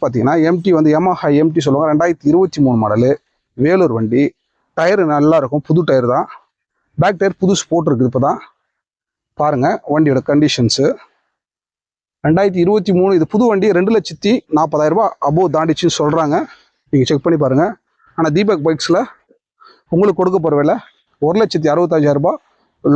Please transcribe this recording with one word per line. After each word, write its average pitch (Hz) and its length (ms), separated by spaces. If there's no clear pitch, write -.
பார்த்தீங்கன்னா, 131 320
எம் 175 160
டி 196 140
வந்து 156 180
Yamaha 175 320
எம் 160 120
டி 165 120
சொல்லுவாங்க, 151 260
ரெண்டாயிரத்தி 160 400
இருபத்தி 175 320
மூணு 123 180
மாடலு, 110 280
வேலூர் 165 340
வண்டி. 117 260
டயரு 180 280
நல்லா 151 260
இருக்கும், 139 280
புது 165 200
டயர் 131 260
தான். 151 140
பேக் 190 200
டயர் 196 180
புதுசு 190 320
போட்டிருக்கு 143 380
இப்பதான். 139 280
பாருங்க 147 260
வண்டியோட 147 340
கண்டிஷன்ஸு. 143 580
ரெண்டாயிரத்தி 180 400
இருபத்தி 202 320
மூணு, 190 200
இது 156 140
புது 220 180
வண்டி, 196 160
ரெண்டு 196 180
லட்சத்தி 202 360
நாற்பதாயிரம் 156 400
ரூபாய் 214 140
above 170 280
தாண்டிச்சுன்னு 160 440
சொல்றாங்க. 151 360
நீங்க 135 200
செக் 147 160
பண்ணி 165 180
பாருங்க. 135 220
ஆனா 160 180
தீபக் 196 300
பைக்ஸ்ல 165 320
உங்களுக்கு 185 260
கொடுக்க 185 240
போற 151 140
விலை 151 160
ஒரு 170 140
லட்சத்தி 160 320
அறுபத்தஞ்சாயிரம் 156 480
ரூபாய். 185 180